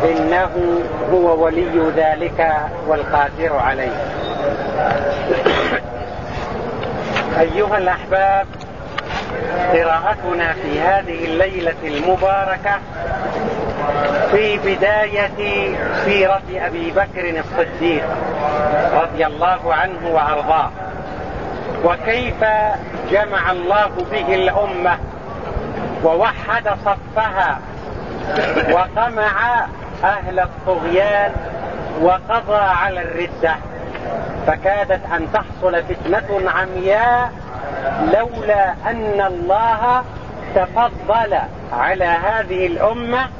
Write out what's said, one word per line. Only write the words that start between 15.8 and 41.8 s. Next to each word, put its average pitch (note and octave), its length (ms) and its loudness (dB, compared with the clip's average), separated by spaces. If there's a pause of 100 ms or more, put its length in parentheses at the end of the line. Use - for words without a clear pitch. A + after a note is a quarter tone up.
سيرة G3 360 4 (140)
أبي E3+ 360 -4
بكر F3+ 480 -2
الصديق E3 640 -2 (880)
رضي D#3+ 320 2
الله E3 480 0
عنه E3+ 380 -2
وأرضاه، D3 580 2 (1160)
وكيف A3 580 0 (680)
جمع G3 400 2
الله F#3+ 400 2 (200)
به F#3+ 240 0
الأمة F3+ 640 2 (1040)
ووحد G#3+ 680 0 (160)
صفها G3 720 -2 (1120)
وقمع G#3+ 960 2 (380)
أهل F#3 360 0
الطغيان F#3 920 2 (680)
وقضى G3 540 2
على F#3 460 2
الردة، E3 540 -2 (920)
فكادت F#3+ 540 2 (140)
أن D#3+ 180 -2
تحصل F3+ 500 0
فتنة F#3+ 680 -2
عمياء G3 800 2 (840)
لولا G#3 600 2 (160)
أن G#3+ 380 0
الله A3 760 2 (520)
تفضل G#3 840 2 (360)
على F3 320 2